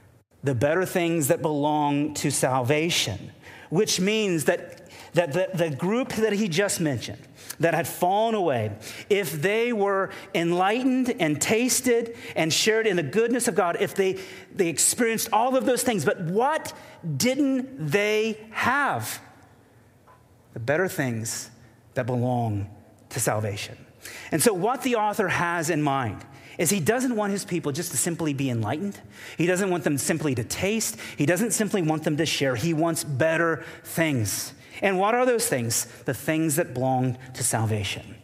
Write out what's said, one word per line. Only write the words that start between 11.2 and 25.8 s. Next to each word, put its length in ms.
tasted 760
and 180
shared 340
in 100
the 60
goodness 460
of 60
God, 260
if 140
they, 240
they 140
experienced 640
all 240
of 80
those 180
things, 220
but 160
what 560
didn't 760
they 480
have? 720
The 80
better 280
things 600
that 120
belong 600
to 100
salvation. 580
And 120
so 100
what 300
the 140
author 320
has 420
in 120